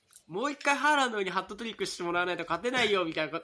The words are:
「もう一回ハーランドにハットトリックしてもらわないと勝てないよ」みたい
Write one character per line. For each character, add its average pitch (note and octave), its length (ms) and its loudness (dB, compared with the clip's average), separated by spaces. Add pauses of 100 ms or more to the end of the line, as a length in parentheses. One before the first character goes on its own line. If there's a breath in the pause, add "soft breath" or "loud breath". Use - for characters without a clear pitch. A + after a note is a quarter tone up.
(280)
「も F#3+ 180 -4
う D4 60 -2
一 C#4+ 120 -10
回 C#4+ 120 4
ハ D4 180 4
ー - 20 4
ラ C4 120 4
ン A#3+ 40 -4
ド G#3+ 100 -2
に F#3 80 -2
ハ F#3 120 0
ッ F3+ 60 -2
ト G#3 80 -12
ト G3 80 -10
リ A3 100 -6
ッ - 20 -18
ク G3 100 -2
し - 120 -6
て F3+ 60 -6
も E3+ 80 -2
ら F3 100 2
わ F3+ 40 2
な F3+ 80 0
い F3 40 -4
と A3+ 60 -4
勝 E3+ 180 -2
て B3 100 -2
な B3+ 120 2
い G#3+ 80 2
よ」 F#3 140 4
み D#3+ 80 -4
た D#3 100 0
い D3+ 80 -4 (120)